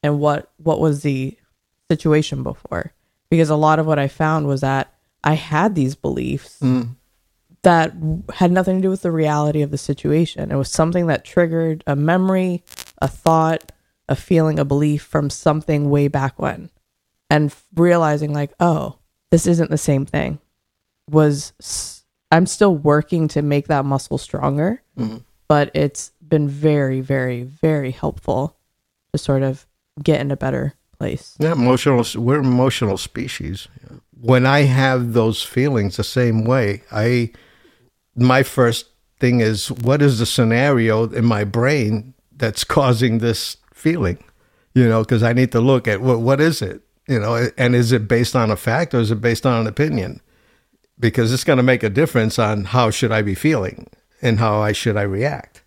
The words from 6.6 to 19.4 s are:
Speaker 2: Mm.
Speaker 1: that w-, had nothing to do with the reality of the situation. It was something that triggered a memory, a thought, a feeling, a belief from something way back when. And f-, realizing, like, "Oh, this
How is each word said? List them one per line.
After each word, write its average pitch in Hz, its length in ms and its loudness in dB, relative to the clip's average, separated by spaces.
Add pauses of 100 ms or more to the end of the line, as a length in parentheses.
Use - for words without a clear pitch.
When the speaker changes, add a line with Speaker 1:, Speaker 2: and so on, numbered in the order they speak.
Speaker 2:
Mm. 127 340 0 (680)
Speaker 1:
that 170 360 2
w-, 160 240 -4 (120)
had 175 180 2
nothing 185 240 0
to 185 60 -2
do 190 80 0
with 190 120 -6
the 175 80 -2
reality 151 520 0
of 143 80 -4
the 156 80 -6
situation. 147 760 -2
It 139 40 -2
was 139 140 -4
something 175 380 0
that 151 160 -2
triggered 165 600 0
a 143 100 0
memory, 185 640 0 (400)
a 165 60 -2
thought, 160 640 0 (360)
a 139 60 0
feeling, 156 440 2
a 147 60 0
belief 147 380 0
from 147 260 -2
something 147 640 -2
way 143 180 2
back 135 300 -4
when. - 320 -8 (580)
And 151 220 2
f-, - 140 -20 (100)
realizing, 160 580 2
like, 143 280 -4
"Oh, 156 360 0 (340)
this 165 160 4